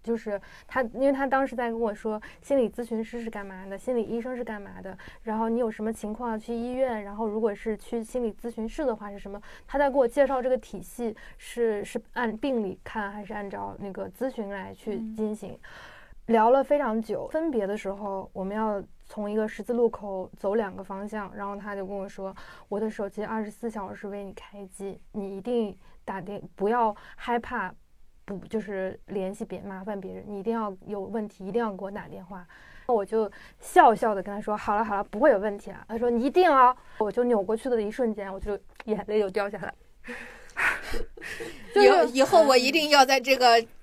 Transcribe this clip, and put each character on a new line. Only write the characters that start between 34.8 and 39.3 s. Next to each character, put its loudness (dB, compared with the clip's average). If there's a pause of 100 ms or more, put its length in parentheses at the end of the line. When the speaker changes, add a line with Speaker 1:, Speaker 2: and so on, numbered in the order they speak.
Speaker 1:
好 -2
了， -2
不 -8
会 8
有 6
问 -2
题 -14
啊。” -16
他 -6
说 2
，“你 2
一 0
定 6
啊。” 8 (240)
我 8
就 2
扭 4
过 0
去 -6
的 2
一 -2
瞬 0
间， -8
我 -8
就 -4 (300)
眼 -2
泪 2
就 4